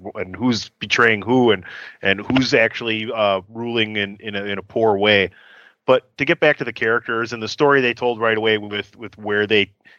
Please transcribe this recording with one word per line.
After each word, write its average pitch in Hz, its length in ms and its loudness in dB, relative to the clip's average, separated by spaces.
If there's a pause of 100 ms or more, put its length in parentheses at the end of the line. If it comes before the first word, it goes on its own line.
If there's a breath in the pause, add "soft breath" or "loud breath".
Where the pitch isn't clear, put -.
(160)
and 92 200 -10
who's 113 340 -2
betraying 110 540 0
who 120 280 4
and, 95 120 0 (400 loud breath)
and 98 180 0
who's 127 320 0
actually, 113 600 0
uh, 101 360 0
ruling 117 460 -4
in, 101 240 -4
in 107 160 -12
a, 101 80 -6
in 101 160 -6
a 92 40 -14
poor 110 340 0
way. 98 340 2 (560 loud breath)
But - 320 2
to 143 60 -2
get 165 140 0
back 151 180 4
to 147 60 -8
the 120 80 -8
characters 117 640 -2
and 113 80 -8
the 110 60 -8
story 139 340 2
they 120 140 0
told 120 260 -4
right 113 160 0
away 107 220 2
with, 104 360 -10
with - 220 -16
where 104 300 -2
they, 104 240 2 (280 soft breath)